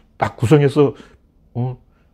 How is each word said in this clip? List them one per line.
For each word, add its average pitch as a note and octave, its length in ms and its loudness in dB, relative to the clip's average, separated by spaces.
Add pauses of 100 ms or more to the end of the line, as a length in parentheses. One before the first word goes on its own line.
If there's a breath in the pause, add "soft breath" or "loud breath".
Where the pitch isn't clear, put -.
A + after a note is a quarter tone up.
(180)
딱 - 200 -6
구성해서, C#3+ 580 2 (580 loud breath)
어, B2 240 -8 (360)